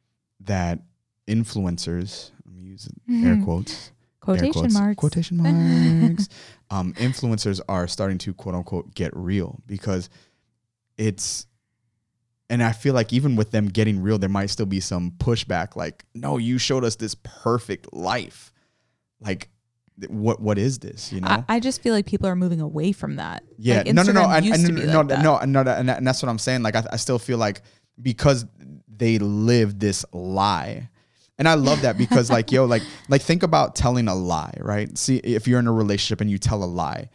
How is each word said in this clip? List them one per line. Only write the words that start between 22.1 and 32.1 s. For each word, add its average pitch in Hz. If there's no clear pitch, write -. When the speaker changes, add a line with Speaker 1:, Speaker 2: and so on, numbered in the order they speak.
Speaker 2:
are 185
moving 180
away 151
from 147
that. 82
Speaker 1:
Yeah. 117
Speaker 2:
Like, -
Speaker 1:
No, 180
no, 202
no. 196
Speaker 2:
Instagram -
Speaker 1:
And, 160
Speaker 2:
used 220
Speaker 1:
and 170
Speaker 2:
to 170
Speaker 1:
no, 170
Speaker 2:
be -
Speaker 1:
no, 156
Speaker 2:
like 147
that. 139
Speaker 1:
no, 156
and, 139
no, 135
and 127
that, 127
and 127
that's 156
what 139
I'm 113
saying. 127
Like, 107
I, 113
I -
still 123
feel 123
like 107
because 123
they 113
live 104
this 101
lie. 95
And 147
I 165
love 143
that 113
because, 123